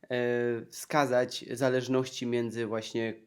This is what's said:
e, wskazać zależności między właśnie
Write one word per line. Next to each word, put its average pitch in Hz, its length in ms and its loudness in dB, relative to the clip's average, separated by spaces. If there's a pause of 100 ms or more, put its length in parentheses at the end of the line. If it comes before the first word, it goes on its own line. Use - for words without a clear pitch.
e, - 40 -20 (640)
wskazać 123 840 2
zależności 127 760 0
między 117 400 -2
właśnie 110 480 -2 (120)